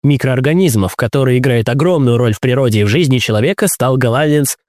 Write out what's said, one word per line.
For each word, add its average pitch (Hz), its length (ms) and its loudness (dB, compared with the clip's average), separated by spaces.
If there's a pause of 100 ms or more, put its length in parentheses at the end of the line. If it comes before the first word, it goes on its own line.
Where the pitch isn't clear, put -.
микроорганизмов, 131 920 0
которые 127 400 0
играют 123 320 0
огромную 135 480 0
роль 117 160 2
в - 80 -6
природе 123 400 0
и 104 40 2
в 104 40 0
жизни 131 300 0
человека, 131 500 -2
стал 131 300 -2
голландец 143 580 0 (120)